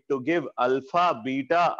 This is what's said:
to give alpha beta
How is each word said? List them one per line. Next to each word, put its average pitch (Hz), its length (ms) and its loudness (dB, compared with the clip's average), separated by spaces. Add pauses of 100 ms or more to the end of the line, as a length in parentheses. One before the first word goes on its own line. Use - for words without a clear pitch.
(100)
to 135 100 0
give 151 240 0 (140)
alpha 135 640 0
beta 139 560 0